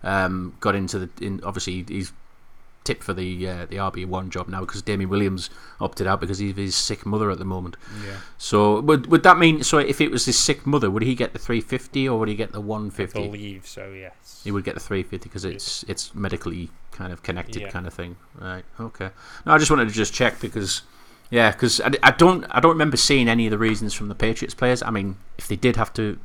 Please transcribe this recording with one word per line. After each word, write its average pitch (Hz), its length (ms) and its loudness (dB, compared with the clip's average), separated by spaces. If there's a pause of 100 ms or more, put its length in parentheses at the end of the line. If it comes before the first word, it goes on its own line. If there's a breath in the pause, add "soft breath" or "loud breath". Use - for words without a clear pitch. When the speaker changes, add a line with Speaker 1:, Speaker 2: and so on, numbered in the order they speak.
Speaker 1:
um, 92 580 -2
got 101 140 2
into 98 240 -2
the, 90 120 -6 (140)
in, 98 180 -4
obviously 92 460 -6
he's 92 240 -6 (720)
tipped - 200 -4
for 101 100 -6
the, 92 340 -4
uh, 87 180 -8
the 92 120 -8
R 98 120 -2
B 92 140 -8
one 92 260 -6
job 90 180 -8
now 92 180 -6
'cause 98 160 -8
Damien 98 260 -2
Williams 95 400 0 (320 loud breath)
opted 101 260 -4
out 98 140 2
because 95 220 -4
of 98 140 -4
his 98 180 -4
sick - 320 -2
mother 107 240 0
at 85 80 -4
the 92 80 -8
moment. 92 300 -6 (280 loud breath)
Speaker 2:
Yeah. 98 120 -10 (200 loud breath)
Speaker 1:
So 104 440 4
would, 143 260 4
would 160 160 6
that 180 160 10
mean, 160 240 6
so 151 160 4
if 139 220 2
it 151 100 4
was - 160 0
his 123 120 2
sick - 280 2
mother, 131 240 4
would 110 120 0
he 127 120 0
get 120 180 -2
the - 60 -10
three 117 240 -2
fifty 135 440 -2
or 120 120 0
would 110 100 0
he 107 60 -2
get 104 180 -4
the 107 80 -8
one 104 300 -6
fifty? 104 340 -6
Speaker 3:
I - 40 -6
believe 101 380 -12
so, 98 260 -16
yes. - 520 -20
Speaker 1:
He 104 60 -6
would 101 140 -2
get - 100 -4
the - 60 -8
three 98 220 -2
fifty 92 280 -8
'cause 95 160 -10
Speaker 3:
Yeah. 85 60 -6
Speaker 1:
it's, - 360 -8
it's - 260 -10
medically 90 560 -6 (200)
kind 90 220 -10
of 85 100 -14
connected 104 400 -6
Speaker 3:
Yeah. 98 80 -10
Speaker 1:
kind 90 160 -8
of 82 80 -10
thing. 87 220 -10 (220)
Right, 92 260 -10 (140)
okay. 110 320 -10 (360 loud breath)
No, 156 60 4
I 156 60 8
just 151 120 4
wanted 127 180 4
to 104 60 -6
just 110 180 0
check - 280 0
because, 101 420 -4 (480 soft breath)
yeah, 113 220 6
'cause - 300 2
I, 131 100 2 (100)
I 135 80 10
don't, 175 400 6
I - 100 4
don't 165 120 8
remember 151 240 2
seeing 131 320 4
any 117 180 4
of 107 40 0
the 107 80 0
reasons 110 360 0
from 104 140 -6
the 101 60 -6
Patriots - 400 -2
players. 123 280 2
I 120 80 -2
mean, 98 260 -2 (220)
if - 100 -10
they 104 80 -2
did 120 200 4
have 113 180 0
to 107 300 -2